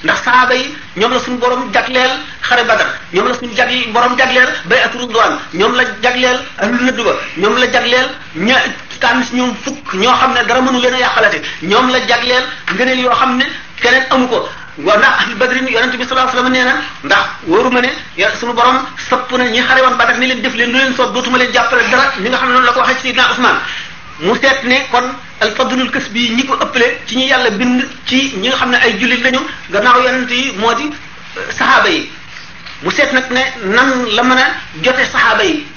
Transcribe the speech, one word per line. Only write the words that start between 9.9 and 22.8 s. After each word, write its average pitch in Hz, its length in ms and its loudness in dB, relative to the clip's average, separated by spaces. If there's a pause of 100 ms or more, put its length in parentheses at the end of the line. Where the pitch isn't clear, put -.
ñoo 226 180 4
xam 254 200 2
ne 240 120 2
dara 240 160 2
mënu 254 180 2
leen 247 140 2
a 254 60 -2
yàqalate, 220 420 0 (220)
ñoom 233 260 2
la 254 180 2
jagleel 247 360 0 (320)
ngëneel 254 240 0
yoo 247 160 2
xam 254 220 2
ne 262 80 0 (360)
keneen 262 300 4
amu 254 160 2
ko. 220 200 -2 (300)
Wa 170 200 2
ndax 262 120 4 (140)
ahlu 220 140 -4
badrin 254 300 0
yonent 247 300 0
bi 254 80 -4
sallallahu 254 240 0
alayhi 233 80 -2
wasallam 254 140 2
nee 254 120 2
na, 247 120 2 (280)
ndax 196 220 2 (220)
wóoru 233 240 4
ma 247 100 2
ne 254 80 0 (260)
ya-, 202 140 0 (100)
suñu 240 140 -4
borom 247 240 4 (320)
sëpp 254 280 -2
na 247 80 2
ñi 233 160 0
xare 262 200 4
woon 254 160 4
Badar 233 220 2
ni 254 80 2
leen 247 140 -2
def 254 120 -2
leen 240 180 0
lu 254 60 2
leen 262 180 2
soob, 247 180 0
dootuma 247 260 0
leen 247 120 2
jàppale 240 380 2
dara, 269 300 2
ni 202 100 -2
nga 254 80 0
xam 262 120 0
ne 247 40 2
noonu 254 140 6
la 240 60 4
ko 254 80 2